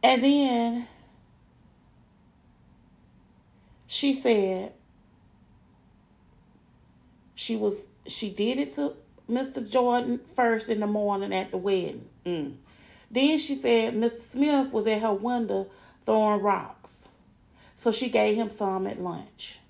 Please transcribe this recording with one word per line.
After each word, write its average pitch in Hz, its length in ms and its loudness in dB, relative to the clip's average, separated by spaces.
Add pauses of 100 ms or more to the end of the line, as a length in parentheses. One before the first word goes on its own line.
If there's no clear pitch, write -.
And 247 200 6
then 240 640 2 (3000)
she - 260 0
said 202 640 2 (2500)
she - 220 -6
was, 208 320 -2 (180)
she - 240 -6
did 233 300 -2
it 285 120 -4
to 285 220 -4 (320)
Mister 262 340 -4
Jordan 240 600 0 (140)
first 233 360 2
in 214 80 0
the 208 80 -2
morning 202 480 -2
at 185 160 -4
the 190 60 -6
wedding. 185 520 -2 (160)
Mm. 151 320 -4 (540)
Then 285 280 2
she 285 180 -2
said 233 400 2
Mister 233 240 0
Smith 269 520 0
was 220 140 0
at 214 160 0
her 220 100 2
window 202 560 -2 (360)
throwing 214 380 2
rocks. - 680 -4 (680)
So - 160 0
she 240 180 -2
gave 214 280 2
him 220 140 -2
some 190 360 -2
at 202 140 -8
lunch. - 580 -10 (120)